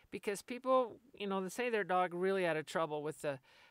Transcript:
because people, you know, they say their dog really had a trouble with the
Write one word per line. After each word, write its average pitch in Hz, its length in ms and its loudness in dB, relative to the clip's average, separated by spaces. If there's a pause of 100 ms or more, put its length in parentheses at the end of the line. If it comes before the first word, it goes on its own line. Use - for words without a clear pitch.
(100)
because 208 320 -4
people, 254 580 0 (180)
you 202 80 -4
know, 190 140 0
they 185 80 -2
say 247 220 -2
their 214 120 2
dog 180 320 2
really 185 300 2
had 165 120 2
a 156 60 0
trouble 151 400 -2
with 151 200 -6
the 143 180 -2 (300)